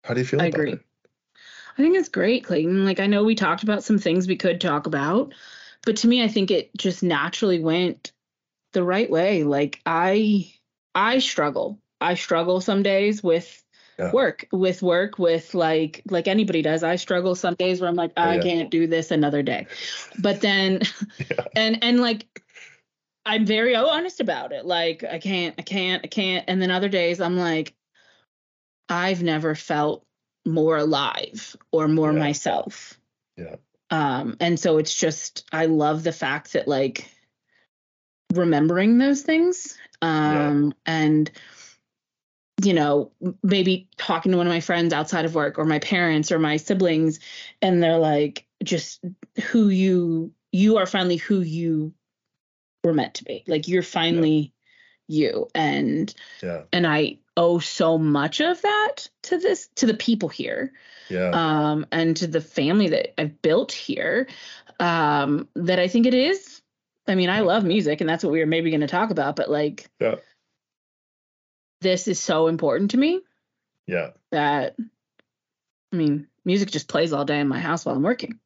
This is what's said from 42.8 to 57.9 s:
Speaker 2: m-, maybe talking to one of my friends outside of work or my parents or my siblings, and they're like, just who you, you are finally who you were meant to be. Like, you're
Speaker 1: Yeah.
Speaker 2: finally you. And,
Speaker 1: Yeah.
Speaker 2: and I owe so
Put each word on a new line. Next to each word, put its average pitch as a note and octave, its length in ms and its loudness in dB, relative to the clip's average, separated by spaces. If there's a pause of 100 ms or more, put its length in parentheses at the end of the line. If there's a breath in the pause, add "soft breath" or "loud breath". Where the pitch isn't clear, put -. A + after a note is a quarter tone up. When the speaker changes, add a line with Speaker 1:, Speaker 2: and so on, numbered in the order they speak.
Speaker 2:
m-, F3+ 180 -6
maybe F#3 540 0
talking F#3 360 -2
to F3+ 60 2
one F3 80 2
of F3 60 0
my E3+ 80 0
friends E3+ 320 0
outside D#3 320 -2
of E3 100 -4
work C#3+ 240 -2
or D#3 60 -2
my D#3 140 2
parents E3 540 0
or D#3+ 60 2
my D#3 180 2
siblings, D#3+ 640 0 (400 loud breath)
and F3+ 220 4
they're E3 160 4
like, D3 480 0 (180)
just - 400 -6 (460)
who A3 180 4
you, F3+ 640 2 (200)
you G#3+ 260 4
are F#3 80 2
finally F3+ 300 0
who G3 240 0
you D#3+ 520 -2 (920)
were E3+ 100 2
meant C3 200 -2
to - 100 -14
be. G2+ 220 -10
Like, D#3 220 -2
you're F3+ 140 2
Speaker 1:
Yeah. - 60 -8
Speaker 2:
finally D#3+ 680 0 (540 soft breath)
you. D3+ 460 0
And, D3 600 -2 (280 loud breath)
Speaker 1:
Yeah. E2+ 200 -8 (100)
Speaker 2:
and F3 140 2
I D3+ 320 0 (180)
owe E3+ 220 4
so E3 400 0